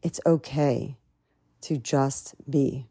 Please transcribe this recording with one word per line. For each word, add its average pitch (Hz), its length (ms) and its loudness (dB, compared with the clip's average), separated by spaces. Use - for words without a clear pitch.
It's - 240 -4
okay 147 680 2
to - 160 -4
just 135 580 -2
be. 135 400 0